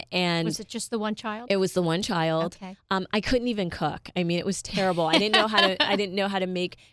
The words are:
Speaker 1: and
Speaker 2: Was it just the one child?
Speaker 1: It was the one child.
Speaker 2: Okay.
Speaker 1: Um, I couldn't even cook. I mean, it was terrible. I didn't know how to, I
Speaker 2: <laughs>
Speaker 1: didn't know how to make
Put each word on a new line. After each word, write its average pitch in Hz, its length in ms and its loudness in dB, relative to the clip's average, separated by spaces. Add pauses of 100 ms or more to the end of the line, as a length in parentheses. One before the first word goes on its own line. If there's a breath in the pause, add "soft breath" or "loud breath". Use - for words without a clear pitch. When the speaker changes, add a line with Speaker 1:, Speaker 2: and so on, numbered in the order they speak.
(120)
Speaker 1:
and 175 340 0
Speaker 2:
Was - 140 -4
it 214 80 -12
just - 240 -8
the 233 80 -4
one 214 160 -4
child? 226 340 -8
Speaker 1:
It 196 80 4
was 185 160 0
the 185 80 2
one 165 200 0
child. 160 540 0
Speaker 2:
Okay. 190 220 -14 (140)
Speaker 1:
Um, 190 200 0
I 208 100 2
couldn't 247 260 0
even 208 220 -2
cook. - 460 -4
I 180 80 2
mean, 170 160 0
it - 60 -4
was 196 160 -2
terrible. 185 440 0
I 160 120 4
didn't 214 180 4
know 220 120 4
how 220 140 4
to, 302 220 4
I 202 120 2
Speaker 2:
<laughs> 202 60 0
Speaker 1:
didn't 190 140 -4
know 196 120 2
how 196 120 0
to 185 80 0
make 180 300 -4 (160 loud breath)